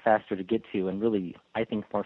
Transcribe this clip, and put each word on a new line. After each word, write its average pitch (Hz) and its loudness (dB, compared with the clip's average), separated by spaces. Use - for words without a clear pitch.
faster 107 2
to 92 -6
get 110 0
to 95 0
and 95 -4
really, 104 0
I 110 -2
think, 104 -4
more 104 -2